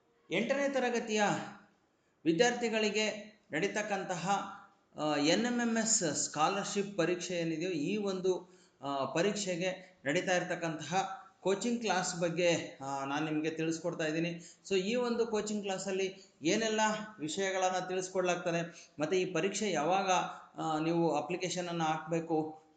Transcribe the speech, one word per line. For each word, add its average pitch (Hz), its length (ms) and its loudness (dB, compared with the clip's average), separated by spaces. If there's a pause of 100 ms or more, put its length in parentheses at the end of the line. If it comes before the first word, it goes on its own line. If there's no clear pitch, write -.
(300)
ಎಂಟನೇ 262 380 0
ತರಗತಿಯ 233 540 0 (1000)
ವಿದ್ಯಾರ್ಥಿಗಳಿಗೆ 214 840 2 (440)
ನಡೀತಕ್ಕಂತಹ, 185 760 -2 (680)
ಆ, 151 200 2
ಎನ್ 170 300 4
ಎಂ 240 140 0
ಎಂ 226 180 0
ಎಸ್ 175 380 2
ಸ್ಕಾಲರ್‌ಶಿಪ್ 196 800 0
ಪರೀಕ್ಷೆ 175 360 0
ಏನಿದೆಯೋ, 165 360 -2
ಈ 160 260 0
ಒಂದು, 185 640 -2 (240)
ಆ, 139 220 0
ಪರೀಕ್ಷೆಗೆ 185 1000 -2
ನಡೀತಾ 180 320 2
ಇರತಕ್ಕಂತಹ 165 840 -2 (200)
ಕೋಚಿಂಗ್ 226 400 0
ಕ್ಲಾಸ್ 180 360 0
ಬಗ್ಗೆ, 170 680 0
ಆ, 135 220 -4
ನಾನು 147 200 0
ನಿಮಗೆ 156 260 0
ತಿಳಿಸ್ಕೊಡ್ತಾ 160 540 -2
ಇದ್ದೀನಿ. 165 540 -2 (100)
So, 196 80 2
ಈ 196 180 0
ಒಂದು 233 320 0
ಕೋಚಿಂಗ್ 214 360 -2
ಕ್ಲಾಸಲ್ಲಿ 190 800 -4
ಏನೆಲ್ಲ 220 380 2 (380)
ವಿಷಯಗಳನ್ನ 185 680 0
ತಿಳಿಸ್ಕೊಡ್ಲಾಗ್ತದೆ, 175 1120 -2
ಮತ್ತೆ 185 220 2
ಈ 180 120 0
ಪರೀಕ್ಷೆ 196 400 0
ಯಾವಾಗ, 185 380 2 (500)
ಆ, 156 180 0
ನೀವು 165 380 4
ಅಪ್ಲಿಕೇಶನನ್ನು 170 680 -2
ಹಾಕ್ಬೇಕು, 165 760 0 (160)